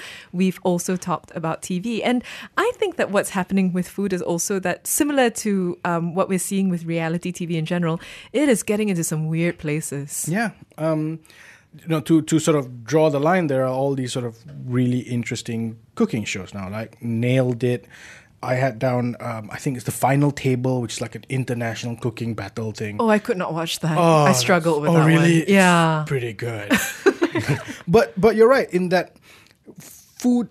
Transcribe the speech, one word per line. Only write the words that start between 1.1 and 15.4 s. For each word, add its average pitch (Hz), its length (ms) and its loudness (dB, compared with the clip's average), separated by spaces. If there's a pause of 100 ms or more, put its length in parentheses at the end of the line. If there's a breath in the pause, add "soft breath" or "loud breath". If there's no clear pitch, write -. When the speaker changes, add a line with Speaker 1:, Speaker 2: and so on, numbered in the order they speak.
Speaker 1:
about 165 280 -6
T 180 160 -6
V. 220 260 -4
And 247 180 0 (360 loud breath)
I 440 160 2
think 392 220 -4
that - 140 -2
what's 196 200 0
happening 190 420 0
with 180 160 -4
food 196 240 -4
is 180 80 -2
also 175 380 -2
that, 185 280 -4
similar 277 440 2
to, 196 560 -2
um, 170 280 -2
what 190 140 0
we're 190 100 0
seeing 190 300 -2
with 170 160 -2
reality 165 480 -4
T 175 140 -8
V 165 100 -4
in 160 80 -2
general, 170 360 -2 (340 loud breath)
it 294 160 4
is 220 120 4
getting 214 280 0
into 170 120 0
some 156 260 -4
weird 165 280 0
places. 147 720 -6
Speaker 2:
Yeah. 208 220 -2 (260)
Um, 156 440 -2 (640 loud breath)
you - 60 -10
know, 160 120 0
to, 160 220 4
to 160 160 0
sort 156 180 2
of 123 280 -6
draw 156 260 4
the 143 100 0
line, 170 280 2
there 131 140 0
are 131 60 0
all 135 260 0
these 127 160 -4
sort 127 140 -4
of 113 140 -10 (260)
really 123 360 0
interesting 113 800 -6 (160)